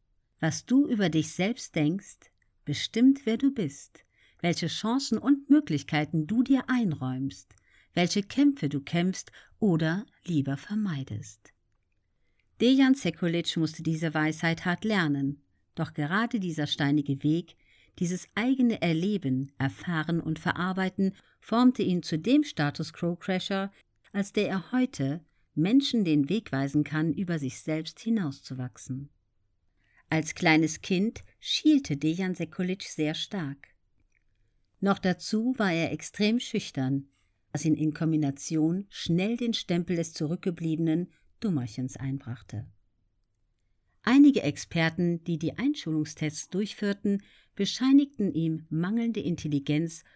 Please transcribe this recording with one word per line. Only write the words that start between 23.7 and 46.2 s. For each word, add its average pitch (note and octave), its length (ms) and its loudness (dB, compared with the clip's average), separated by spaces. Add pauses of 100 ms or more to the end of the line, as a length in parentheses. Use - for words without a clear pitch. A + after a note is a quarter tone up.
als G3 200 -4
der G3+ 160 0
er F3 240 -4
heute E3+ 520 -2 (300)
Menschen A3 500 2
den D3 240 4
Weg A3 240 -2
weisen C#3 320 0
kann, D#3 300 -2
über F3 240 -2
sich C3+ 220 -6
selbst D#3+ 400 -6
hinauszuwachsen. C#3 1080 -6 (1000)
Als D#3 240 -2
kleines D#3+ 480 2
Kind G3 400 -2 (180)
schielte - 560 2
Dejan E3+ 380 -2
Sekulic F3+ 500 -6
sehr D#3 300 -4
stark. C#3 540 -8 (1120)
Noch G3 180 2
dazu A3 580 0
war G3 160 2
er E3 200 0
extrem G#3+ 460 0
schüchtern, C#3 720 -4 (440)
was D3 120 -4
ihn D#3 100 2
in D#3 200 0
Kombination D#3+ 960 0
schnell F#3+ 480 -2
den A#3 160 -2
Stempel F3 420 -2
des E3 160 -4
zurückgebliebenen E3 960 -2 (300)
Dummerchens C3 560 -4
einbrachte. C3 680 -8 (1400)
Einige C4+ 400 8
Experten, E3 840 0
die E3 140 -2
die D#3 200 -4
Einschulungstests D#3 920 -4